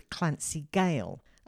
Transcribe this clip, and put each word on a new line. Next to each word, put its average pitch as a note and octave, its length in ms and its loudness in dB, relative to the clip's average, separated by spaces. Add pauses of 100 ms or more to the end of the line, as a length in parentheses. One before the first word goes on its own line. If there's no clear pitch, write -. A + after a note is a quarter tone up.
Clancy D3+ 600 -2
Gale. E3 520 2 (240)